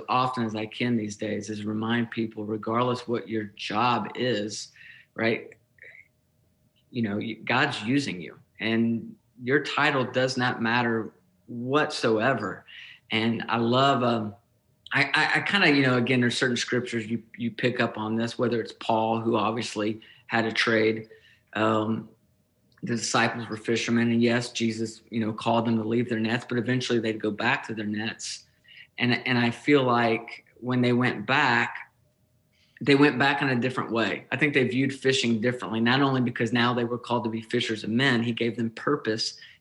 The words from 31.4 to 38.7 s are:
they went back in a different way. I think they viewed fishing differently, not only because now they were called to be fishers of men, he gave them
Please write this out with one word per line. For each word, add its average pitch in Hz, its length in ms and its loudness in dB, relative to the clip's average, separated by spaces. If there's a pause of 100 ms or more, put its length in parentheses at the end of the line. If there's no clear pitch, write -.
they 139 120 6
went 139 240 6
back 143 240 2
in 139 80 2
a 127 60 2
different 123 360 -2
way. 104 400 0
I - 60 0
think 147 160 2
they 135 100 4
viewed 127 300 0
fishing 120 460 0
differently, 110 400 -2
not 123 200 4
only 135 220 2
because 113 300 -2
now 120 200 4
they 120 120 0
were 120 140 -2
called 117 260 -2
to 113 60 -2
be 113 120 -4
fishers 113 420 -4
of 104 60 -4
men, 120 320 2
he 120 100 0
gave 113 240 -2
them 117 140 -2